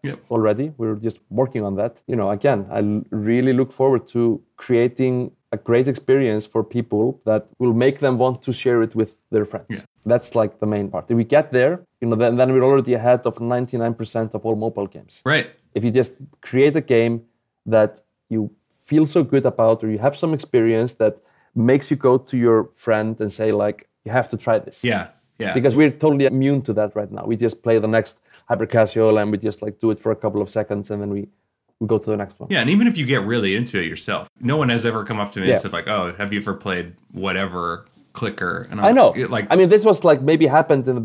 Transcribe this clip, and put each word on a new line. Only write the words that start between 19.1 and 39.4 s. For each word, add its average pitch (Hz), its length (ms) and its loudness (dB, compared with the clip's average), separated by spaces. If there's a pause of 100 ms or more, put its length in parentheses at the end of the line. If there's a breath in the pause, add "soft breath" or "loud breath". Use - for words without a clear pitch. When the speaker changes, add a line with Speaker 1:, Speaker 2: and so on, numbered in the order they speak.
Speaker 2:
good 127 220 0
about, 113 360 2
or 113 60 -4
you 107 80 -2
have 131 180 0
some 160 200 -2
experience 117 600 0
that 107 220 0 (380)
makes 131 360 2
you 147 60 0
go 131 220 4
to 131 180 -6
your 113 380 2
friend 110 440 -2
and 104 140 -4
say, 110 200 -2
like, 104 360 -4 (160)
"You 110 80 -8
have 123 160 0
to 117 80 -8
try 110 220 0
this." - 260 -10
Speaker 1:
Yeah, 104 220 -2 (320)
yeah. 101 160 -6
Speaker 2:
Because 127 200 2
we're 147 160 4 (140)
totally 139 220 2
immune 135 360 2
to 113 120 -4
that 104 200 -2
right 104 160 -6
now. 104 140 -12
We 113 120 -2
just 113 260 -2
play 113 160 2
the 107 100 0
next 110 320 -2 (260 soft breath)
hyper 110 200 -2
casual 110 500 2
and 104 160 0
we 101 60 -2
just, 104 240 -6
like, 107 180 -10
do 113 100 2
it 104 100 -2
for 110 120 -2
a 107 40 -2
couple 104 260 -4
of 98 80 -6
seconds 101 400 -6
and 104 100 -6
then 104 80 -8
we, 101 200 -6 (520)
we 110 60 -4
go 110 100 2
to 107 140 -4
the 107 80 0
next 101 200 -10
one. - 120 -12
Speaker 1:
Yeah, 190 100 0
and 117 80 0
even 208 180 4
if 226 120 0
you 143 80 -4
get 123 180 0
really 104 320 -2
into 117 240 -4
it 82 60 -4
yourself, 82 420 -8 (100)
no 135 200 -2
one 139 100 0
has 117 160 -2
ever 110 180 -2
come 107 160 -8
up 101 140 -6
to 101 80 -8
me 92 60 -2
Speaker 2:
Yeah. 120 80 4
Speaker 1:
and 98 80 0
said, 92 100 -8
like, 85 160 -6
"Oh, 92 300 -2
have 101 160 -6
you 101 60 -2
ever 104 120 -6
played 90 400 -6 (200)
whatever 92 760 -6 (260)
clicker?" 90 580 -6
And 104 100 -8
I'm 180 60 2
Speaker 2:
I 220 60 6
know. 240 180 6
Speaker 1:
like, 127 200 -4
like 107 200 -2